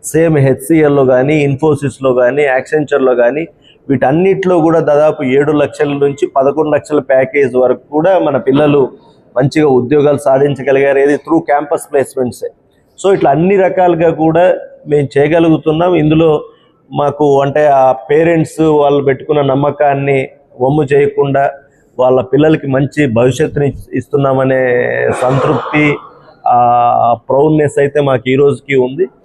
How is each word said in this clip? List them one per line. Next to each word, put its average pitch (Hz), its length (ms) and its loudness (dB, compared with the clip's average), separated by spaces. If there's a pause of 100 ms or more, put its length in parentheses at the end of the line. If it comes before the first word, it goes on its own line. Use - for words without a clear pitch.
(140)
సేమ్ 156 240 2 (100)
హెచ్సిఎల్లో 143 640 2
కానీ, 131 240 2 (140)
ఇన్ఫోసిస్లో 135 720 -2
కానీ, 135 220 0 (100)
యాక్సెంచర్లో 131 680 -2
కానీ 131 220 0 (460)
వీటన్నిటిలో 165 680 0 (100)
కూడా 165 140 2 (100)
దాదాపు 151 320 0 (160)
ఏడు 147 240 0
లక్షల 143 300 -4 (140)
నుంచి 139 200 -2 (120)
పదకొండు 143 400 0
లక్షల 147 220 -2 (140)
ప్యాకేజ్ 131 400 0 (100)
వరకు 127 220 -2 (120)
కూడా 175 160 2 (140)
మన 139 100 -2 (120)
పిల్లలు 143 320 2 (560)
మంచిగా 147 300 0 (120)
ఉద్యోగాలు 143 480 0
సాధించగలిగారు, 139 760 0
ఏది 143 120 2 (100)
through 160 240 0
campus 147 320 -2 (100)
placements-ఏ. 131 580 -4 (500)
So, 180 160 -2
ఇట్లా 160 200 0
అన్ని 185 200 0 (100)
రకాలుగా 175 440 0 (120)
కూడా 160 240 2 (460)
మేము 147 240 0
చేయగలుగుతున్నాం. 160 760 2 (120)
ఇందులో 160 260 2 (720)
మాకు 143 240 -2 (180)
అంటే 143 200 0 (180)
ఆ - 20 4 (260)
పేరెంట్స్ 160 520 0 (200)
వాళ్ళు 143 280 2
పెట్టుకున్న 147 320 -2 (100)
నమ్మకాన్ని 143 680 0 (460)
వమ్ము 143 300 0
చేయకుండా 139 500 0 (580)
వాళ్ళ 127 180 2 (120)
పిల్లలకి 151 440 2
మంచి 139 260 -2 (180)
భవిష్యత్తుని 139 500 0 (300)
ఇస్తున్నామనే 135 640 0 (600)
సంతృప్తి, 135 640 -2 (680)
ఆ 120 40 2 (680)
ప్రౌడ్నెస్ 147 540 0
అయితే 143 260 -2
మాకు 131 240 -2
ఈ 131 100 2
రోజుకి 139 320 -2 (120)
ఉంది. 151 200 -4 (180)